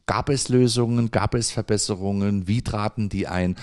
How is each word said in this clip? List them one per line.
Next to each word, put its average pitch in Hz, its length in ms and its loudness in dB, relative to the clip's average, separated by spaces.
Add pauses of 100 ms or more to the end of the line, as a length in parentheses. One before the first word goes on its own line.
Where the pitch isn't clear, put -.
Gab 113 240 -2
es 139 200 -2
Lösungen, 120 640 2
gab 104 240 0
es 113 160 -2
Verbesserungen, 101 960 0
wie 113 140 2
traten 104 460 -2
die 95 200 -4
ein 90 340 0